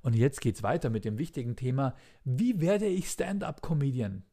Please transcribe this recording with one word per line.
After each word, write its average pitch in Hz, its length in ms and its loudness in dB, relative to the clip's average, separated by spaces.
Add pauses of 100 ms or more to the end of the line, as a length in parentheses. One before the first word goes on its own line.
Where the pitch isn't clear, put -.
Und 117 160 2
jetzt 123 240 4
geht's 110 220 0
weiter 131 260 0
mit 110 160 -2
dem 107 140 -2
wichtigen 123 360 -4
Thema, 127 400 -2 (300)
wie 190 360 0
werde 196 260 2
ich 185 240 -2
Stand-up-Comedian? 147 1200 -2